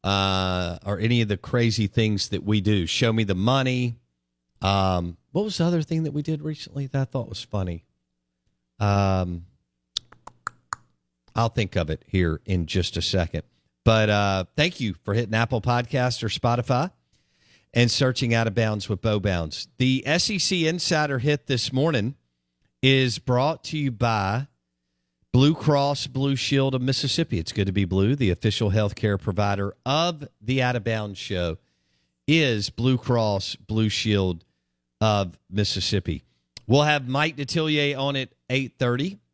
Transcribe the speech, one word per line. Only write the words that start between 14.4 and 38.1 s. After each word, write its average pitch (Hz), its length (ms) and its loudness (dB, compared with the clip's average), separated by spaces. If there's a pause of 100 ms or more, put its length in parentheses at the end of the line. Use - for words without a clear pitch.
thank 165 240 0
you 107 240 -4
for 104 120 -2
hitting 110 200 -2
Apple 117 280 0
Podcasts 123 600 -2
or 113 60 -4
Spotify 123 640 0 (840)
and 120 180 4
searching 127 440 0
Out 113 120 2
of 104 80 -2
Bounds 107 360 -2
with 101 100 -2
Bo 107 180 0
Bounds. 87 480 -2 (120)
The 131 260 2
S 160 240 0
E 202 100 -2
C 170 300 0
Insider 151 520 0
Hit 147 260 0
this 127 260 -2
morning 131 440 0 (680)
is 131 360 4
brought 135 460 0
to 156 140 -6
you 139 120 -2
by 110 580 0 (840)
Blue 139 220 6
Cross 143 540 0
Blue 135 280 -2
Shield 135 380 0
of 127 80 -2
Mississippi. 131 560 -2
It's 80 140 -6
good 98 140 0
to 95 60 -2
be 98 140 2
blue. 98 280 2
The 127 140 0
official 104 420 0
healthcare 104 480 0
provider 101 560 -2 (120)
of 151 420 -2 (140)
the 127 180 0
Out 123 160 0
of 107 80 -4
Bounds 107 340 -4
Show 87 380 -4 (720)
is 135 400 2
Blue 123 300 0
Cross 110 580 0
Blue 110 320 0
Shield 98 560 0 (560)
of 101 380 0 (100)
Mississippi. 95 760 -2 (440)
We'll 139 160 4
have 147 260 0
Mike 143 280 -2
Detillier 147 600 -2
on 139 180 -2